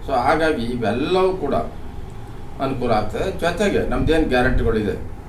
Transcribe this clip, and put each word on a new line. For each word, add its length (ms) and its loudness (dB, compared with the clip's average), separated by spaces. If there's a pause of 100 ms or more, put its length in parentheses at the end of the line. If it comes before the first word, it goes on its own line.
So 60 -2
ಹಾಗಾಗಿ 520 2
ಇವೆಲ್ಲವೂ 720 0
ಕೂಡ 180 -2 (1080)
ಅನುಕೂಲ 280 -2
ಆಗ್ತದೆ. 500 0
ಜೊತೆಗೆ 480 2
ನಮ್ದೇನು 400 2
ಗ್ಯಾರಂಟಿಗಳಿದೆ 880 2 (140)